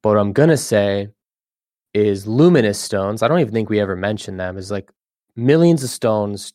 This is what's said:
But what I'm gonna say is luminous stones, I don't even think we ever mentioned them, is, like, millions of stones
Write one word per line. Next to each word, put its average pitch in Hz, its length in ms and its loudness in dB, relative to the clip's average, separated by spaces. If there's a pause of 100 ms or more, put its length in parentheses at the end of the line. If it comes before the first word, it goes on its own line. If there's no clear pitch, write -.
But 107 80 2
what 104 80 4
I'm 101 140 0
gonna 151 240 4
say 101 520 -2 (840)
is 101 320 0
luminous 120 520 4
stones, 101 440 -4
I 113 60 0
don't 170 120 2
even 110 140 -2
think 110 160 -2
we 107 100 2
ever 95 160 -2
mentioned 98 440 -6
them, 92 180 -8
is, 95 120 -12
like, 98 200 -8 (460)
millions 151 480 4
of 120 60 -6
stones 104 640 -4